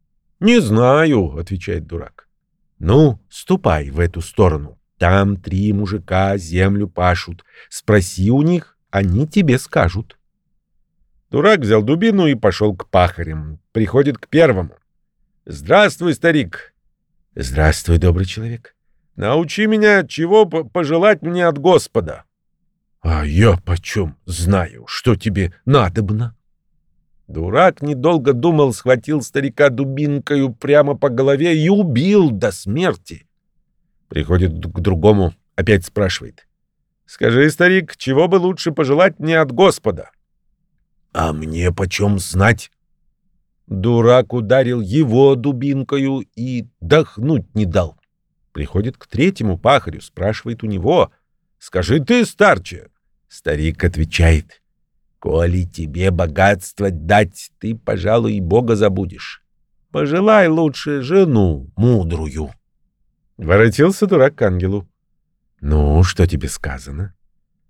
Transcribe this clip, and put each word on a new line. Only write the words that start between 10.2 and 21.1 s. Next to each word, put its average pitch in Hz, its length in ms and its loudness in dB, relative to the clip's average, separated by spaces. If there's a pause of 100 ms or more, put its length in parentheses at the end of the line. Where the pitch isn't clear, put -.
Дурак 185 300 2
взял 110 240 2
дубину 175 420 2
и 147 80 2
пошёл 107 420 0
к - 140 -16
пахарям. 80 680 -2 (140)
Приходит 127 440 0
к - 100 -20
первому. 127 460 2 (720)
«Здравствуй, 156 680 0
старик». 156 580 -2 (680)
«Здравствуй, 78 600 0
добрый 90 260 0
человек». 113 500 -12 (400)
«Научи 156 520 -2
меня, 208 400 2
чего 185 400 2
п-, 160 160 -6
пожелать 165 580 0